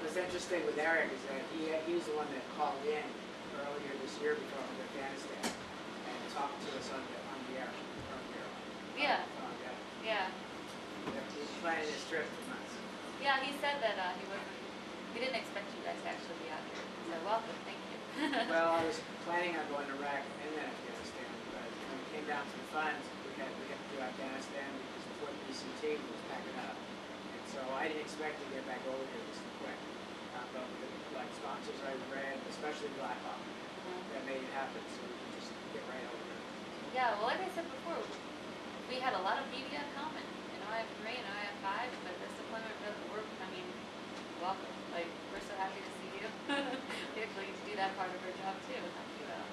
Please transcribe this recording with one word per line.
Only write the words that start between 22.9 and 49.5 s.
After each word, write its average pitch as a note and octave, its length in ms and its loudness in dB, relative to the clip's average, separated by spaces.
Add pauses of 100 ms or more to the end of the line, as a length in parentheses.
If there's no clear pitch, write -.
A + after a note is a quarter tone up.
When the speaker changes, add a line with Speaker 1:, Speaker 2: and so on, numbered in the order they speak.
Speaker 1:
we - 160 -4
had, C3+ 80 0 (160)
we - 80 -2
had - 80 -2
to - 160 -4
do - 80 0
Afghanistan B2+ 720 -2
because - 280 -4 (200)
Fort - 120 -2 (120)
B C3+ 80 -2
C - 80 -4 (160)
T D3+ 160 4
was - 320 -2
packing - 300 -2 (100)
up. - 80 -2
And - 720 -6
so C#3 160 -2 (160)
I D#3+ 80 4
didn't D3+ 160 2
expect D3+ 400 -2
to - 80 -4
get C3+ 160 -2
back B2+ 240 -2
over C3 80 0 (160)
here A2+ 160 -2
this - 80 -4 (240)
quick. - 160 -2 (560)
Uh, - 160 -2
but B2+ 160 -2
with - 240 -4
the, - 240 -4
like, - 240 -2
sponsors - 480 -2
I C3+ 80 0 (160)
read, C#3 240 0 (160)
especially D3 480 -2
Blackhawk, - 400 -2
Speaker 2:
Mm-hmm. - 720 -4
Speaker 1:
that C3+ 160 0
made C3 160 0
it B2+ 100 -4
happen, C3 380 0
so - 160 -4
we - 80 -4
could - 240 -4
just - 100 -4 (220)
get - 160 -2
right B2+ 160 -2
over - 240 -4
here. - 160 -4 (500)
Speaker 2:
Yeah, A#3+ 240 8
well, A3+ 140 6
like D#4+ 100 4
I F#4 140 2
said E4+ 160 2
before, D#4 260 0 (920)
we B3+ 80 2
had B3+ 160 6
a F#3 80 4
lot G#3 160 6
of - 100 0
media C#4+ 320 -2 (140)
come, - 180 0
and, - 140 -4
and - 400 -6
O A3 80 0
I A3+ 80 4
F A3+ 60 -2 (100)
three A3 160 -2
and B3 100 -2
O - 60 -2
I G#3 160 0
F G3+ 160 -4
five, - 260 2 (140)
but - 160 -2
this G3 180 -4
deployment A3 380 -2 (100)
really G#3 240 -2
worked. G#3+ 300 -2
I F#3+ 160 -4
mean, F#3 100 -2 (800)
welcome. F#3 320 0 (180)
Like, E3+ 140 2 (240)
we're G3 100 -2
so G3+ 160 -4
happy F#3+ 220 2
to - 120 -4 (120)
see F#3+ 80 -4 (100)
you. G#3 60 -2 (240)
<laughs> C#4 160 4 (500)
We A3 80 2
actually G3 260 -2
get F#3+ 80 -4
to F#3+ 80 -6
do G#3 140 -2
that F#3+ 180 4
part F#3 140 2
of F3+ 80 -2
our F3+ 180 -2
job, F#3+ 160 0 (140)
too, - 100 0
and F3 160 -2
help - 140 -6 (100)
you - 140 -4
out. - 200 -2